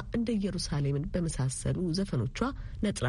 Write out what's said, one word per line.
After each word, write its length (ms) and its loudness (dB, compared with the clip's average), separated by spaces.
እንደ 200 2
ኢየሩሳሌምን 760 0
በመሳሰሉ 720 0
ዘፈኖቿ 460 0
ነጥራ 260 2